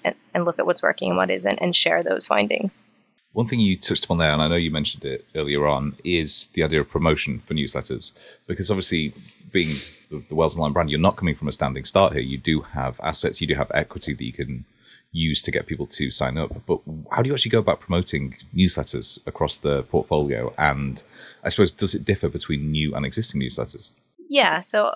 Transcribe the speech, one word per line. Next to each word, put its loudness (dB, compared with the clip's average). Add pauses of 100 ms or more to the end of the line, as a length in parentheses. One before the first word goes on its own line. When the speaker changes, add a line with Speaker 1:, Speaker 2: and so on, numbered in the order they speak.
Speaker 1:
and, 0 (220)
and 2
look 2
at 0
what's 0
working 0
and 0
what 2
isn't 0
and 0
share 4
those 0
findings. 0 (500)
Speaker 2:
One 0
thing 2
you 4
touched 0
upon 0
there, 4
and 2
I 2
know 2
you 0
mentioned -4
it -8
earlier 0
on, 0
is 0
the 0
idea 2
of -2
promotion 0
for -10
newsletters. -4 (340)
Because 0
obviously, 2 (400)
being 0 (320)
the, -10
the -10
Wales 2
Online 0
brand, 0
you're 0
not 4
coming -2
from -8
a -2
standing -4
start 4
here. -2
You -6
do -2
have -8
assets, 0
you -4
do 0
have -4
equity -4
that -10
you -8
can -8 (480)
use 0
to -4
get -2
people -6
to -4
sign 2
up. -2 (160)
But 0 (280)
how 0
do 0
you 0
actually 0
go 6
about 2
promoting -2 (180)
newsletters 0
across -2
the 0
portfolio? 0
And 0 (400)
I -4
suppose, 4
does 0
it -4
differ 0
between -4
new 0
and -4
existing -2
newsletters? -6 (380)
Speaker 1:
Yeah, 4
so 0